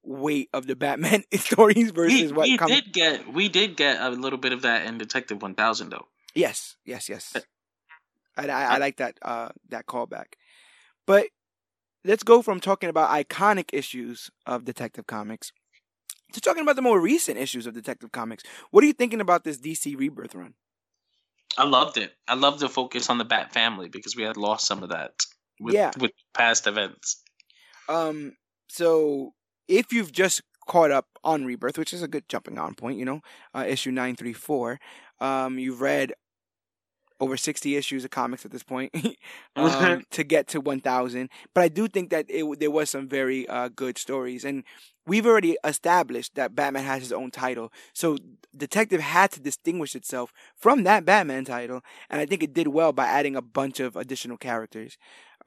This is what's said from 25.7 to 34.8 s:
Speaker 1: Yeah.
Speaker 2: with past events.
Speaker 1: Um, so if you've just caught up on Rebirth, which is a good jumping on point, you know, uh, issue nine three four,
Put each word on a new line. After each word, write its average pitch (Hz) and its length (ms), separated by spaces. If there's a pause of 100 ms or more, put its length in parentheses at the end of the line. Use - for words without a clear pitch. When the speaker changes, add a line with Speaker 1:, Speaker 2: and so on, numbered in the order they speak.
Speaker 1:
Yeah. 202 240
Speaker 2:
with 123 140 (220)
past 117 340
events. 101 560 (640)
Speaker 1:
Um, 156 460 (340)
so 156 640 (380)
if 226 240
you've 220 180
just 185 300 (260)
caught 165 240
up 139 160 (160)
on 151 220
Rebirth, 123 320
which 156 160
is 175 100
a 160 60
good 156 180
jumping - 320
on 80 160
point, 117 240
you 127 60
know, 139 160 (320)
uh, 131 120
issue 131 260
nine 127 260
three 117 160
four, 123 480 (400)